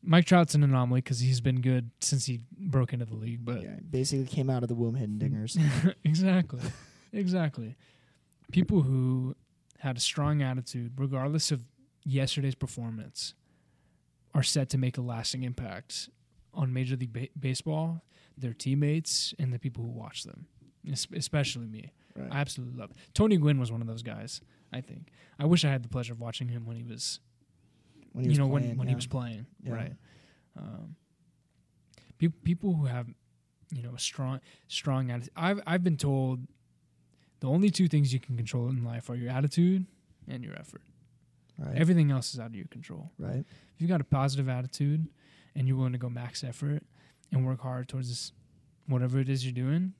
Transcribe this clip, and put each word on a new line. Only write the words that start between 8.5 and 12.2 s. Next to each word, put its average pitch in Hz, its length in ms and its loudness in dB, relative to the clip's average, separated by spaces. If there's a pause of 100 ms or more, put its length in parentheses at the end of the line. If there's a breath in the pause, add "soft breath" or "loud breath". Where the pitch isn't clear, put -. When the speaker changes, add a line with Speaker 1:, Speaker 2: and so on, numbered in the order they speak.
Speaker 1:
People 185 320 4
who 127 540 2 (420)
had 131 180 -4
a 113 40 -4
strong 147 420 2
attitude, 123 540 -4
regardless 139 560 0
of 127 100 -2 (420)
yesterday's 135 500 0